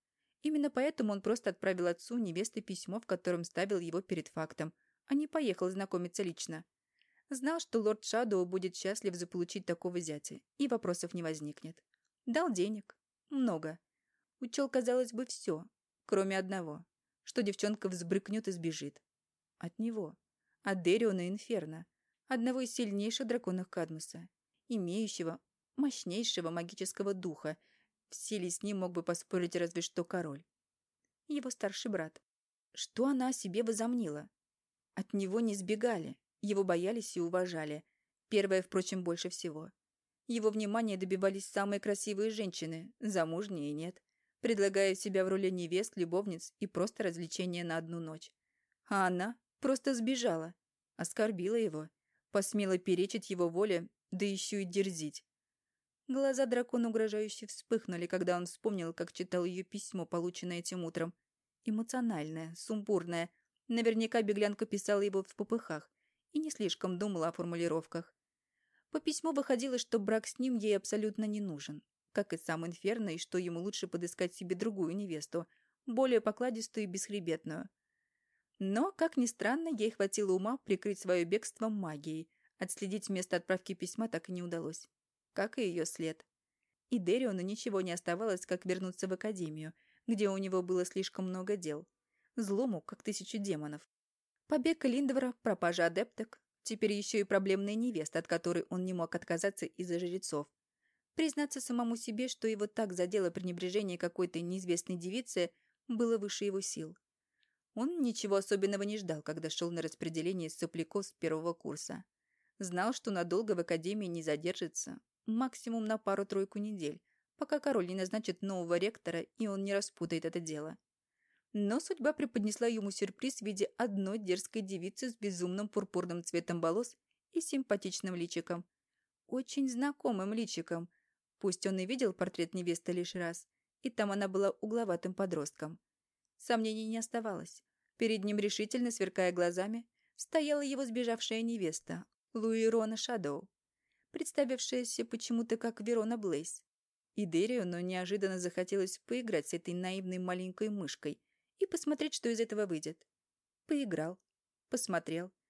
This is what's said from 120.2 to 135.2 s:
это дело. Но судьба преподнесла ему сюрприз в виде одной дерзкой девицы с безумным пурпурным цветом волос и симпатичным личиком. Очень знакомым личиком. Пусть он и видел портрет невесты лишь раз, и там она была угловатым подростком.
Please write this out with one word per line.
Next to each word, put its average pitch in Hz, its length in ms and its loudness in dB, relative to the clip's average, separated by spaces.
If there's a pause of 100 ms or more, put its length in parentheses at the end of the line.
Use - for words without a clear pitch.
это 165 140 0
дело. 156 380 -6 (760)
Но 208 260 2
судьба 302 340 0
преподнесла 226 540 0
ему 220 240 0
сюрприз 202 480 -2
в 208 60 -10
виде 202 320 0
одной 202 420 0
дерзкой 202 420 -2
девицы 190 480 -6
с 233 60 -8
безумным 185 520 -2
пурпурным 180 560 -2
цветом 170 380 0
волос 175 340 2 (360)
и 330 100 0
симпатичным 196 760 -2
личиком. 170 500 -2 (640)
Очень 262 420 0
знакомым 240 640 0
личиком. 175 560 -2 (500)
Пусть 190 260 0
он 190 140 2
и 185 60 0
видел 240 280 2
портрет 185 400 0
невесты 175 380 -2
лишь 175 240 -2
раз, 170 320 -4 (340)
и 262 80 -4
там 208 220 0
она 196 160 2
была 190 240 4 (100)
угловатым 202 520 0
подростком. 165 640 -2 (580)